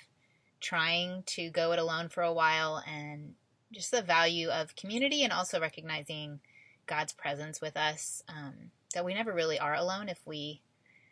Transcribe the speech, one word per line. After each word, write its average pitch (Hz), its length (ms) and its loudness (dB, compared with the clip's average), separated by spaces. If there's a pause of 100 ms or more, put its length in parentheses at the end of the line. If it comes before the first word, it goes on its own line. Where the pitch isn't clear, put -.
(600)
trying 175 640 0
to 170 240 -6
go 165 220 4
it 170 60 4
alone 165 300 0
for 175 140 -2
a 170 100 4
while 160 540 4
and 147 480 -10 (380)
just - 180 -8
the 233 120 2
value 170 460 4
of 160 280 0
community 269 460 2
and 254 100 2
also 180 280 0
recognizing 151 800 -6 (460)
God's 151 260 -2
presence 147 480 -6
with 156 160 -4
us, 156 520 -2
um, 151 420 -12 (240)
that 175 100 0
we 185 100 -2
never 220 180 -2
really 160 260 2
are 147 160 2
alone 185 340 0
if 180 180 -8
we 151 340 -8 (520)